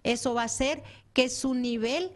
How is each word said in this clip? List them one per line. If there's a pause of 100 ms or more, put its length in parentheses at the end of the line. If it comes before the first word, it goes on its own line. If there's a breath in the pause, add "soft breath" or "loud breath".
Eso
va
a
hacer (300 loud breath)
que
su
nivel